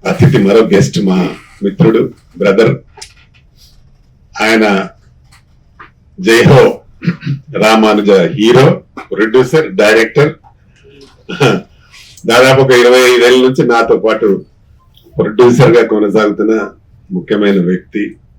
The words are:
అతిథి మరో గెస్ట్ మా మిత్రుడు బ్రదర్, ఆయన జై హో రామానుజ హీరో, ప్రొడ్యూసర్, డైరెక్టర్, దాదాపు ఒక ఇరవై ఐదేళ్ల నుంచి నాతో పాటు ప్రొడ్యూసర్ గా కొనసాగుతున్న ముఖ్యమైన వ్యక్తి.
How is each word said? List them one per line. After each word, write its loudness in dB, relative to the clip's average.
అతిథి 2
మరో 2
గెస్ట్ 0
మా -2
మిత్రుడు 0
బ్రదర్, 0
ఆయన -2
జై 2
హో 4
రామానుజ 0
హీరో, 2
ప్రొడ్యూసర్, -2
డైరెక్టర్, 0
దాదాపు 2
ఒక 2
ఇరవై 4
ఐదేళ్ల 2
నుంచి -2
నాతో 0
పాటు -2
ప్రొడ్యూసర్ 2
గా 2
కొనసాగుతున్న -2
ముఖ్యమైన -2
వ్యక్తి. -6